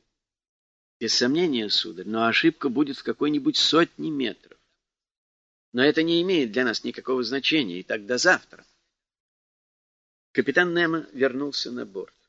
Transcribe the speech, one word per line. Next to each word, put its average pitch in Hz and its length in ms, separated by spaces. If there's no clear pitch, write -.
"Без 110 140
сомнения, 127 560
сударь, 90 380
но 113 180
ошибка 139 440
будет 135 280
в - 60
какой-нибудь 147 540
сотне 160 520
метров. 131 480
Но 123 100
это 151 180
не 170 200
имеет 170 300
для 127 120
нас 113 200
никакого 123 400
значения, 117 580
и - 20
так 107 220
до 123 120
завтра". - 480
Капитан 170 420
Немо 165 400
вернулся 135 580
на 120 140
борт. 95 300